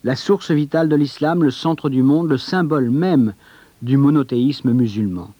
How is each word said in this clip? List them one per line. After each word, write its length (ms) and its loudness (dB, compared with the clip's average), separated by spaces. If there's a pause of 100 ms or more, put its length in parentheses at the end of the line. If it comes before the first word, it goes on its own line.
la 120 -2
source 360 -2
vitale 360 0
de 80 2
l'islam, 480 0
le 80 2
centre 380 -4
du 140 0
monde, 260 2
le 80 0
symbole 540 -2
même 420 2 (480)
du 160 0
monothéisme 720 2
musulman. 680 -2